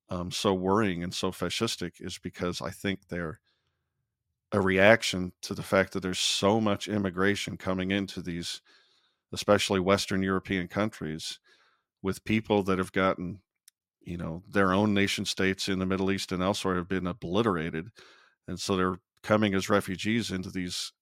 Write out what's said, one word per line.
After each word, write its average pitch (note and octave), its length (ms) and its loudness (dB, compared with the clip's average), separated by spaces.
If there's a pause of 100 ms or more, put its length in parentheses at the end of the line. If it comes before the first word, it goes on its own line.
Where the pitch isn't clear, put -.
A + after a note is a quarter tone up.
um, F2+ 220 -6
so - 220 2
worrying F#2+ 500 2
and F2+ 100 -8
so F#2+ 180 -4
fascistic, F2+ 680 -4
is F2+ 180 -12
because F2+ 420 -6
I F2 100 -6
think - 380 -6
they're E2+ 300 -8 (1120)
a G2+ 100 2
reaction F#2+ 800 4
to - 120 -8
the E2+ 100 -8
fact F#2+ 300 2
that F#2+ 80 -4
there's F#2 180 -2
so G#2 420 2
much G2+ 260 -2
immigration G2 680 0
coming F#2 340 -2
into G2 300 -2
these, E2+ 400 -8 (720)
especially G2+ 460 2
Western F#2+ 440 2
European F#2+ 440 -2
countries, E2+ 720 -6 (600)
with F#2+ 240 -6
people A2 380 2
that F#2+ 160 0
have F#2 140 -4
gotten, F2+ 480 0 (600)
you F2 160 -10
know, E2+ 320 -10
their G2 240 4
own G#2 200 4
nation G2 320 2
states F#2+ 440 0
in F#2+ 100 0
the F#2 60 0
Middle F#2+ 260 0
East G2 200 -4
and F2+ 120 -2
elsewhere F#2+ 340 0
have F2 120 -4
been F2+ 180 -2
obliterated. F2 840 -2 (580)
And F2+ 120 -8
so - 180 0
they're F#2 220 0 (240)
coming G#2+ 320 4
as F#2 140 0
refugees G2+ 640 0
into F#2 200 -6
these, F2+ 500 -6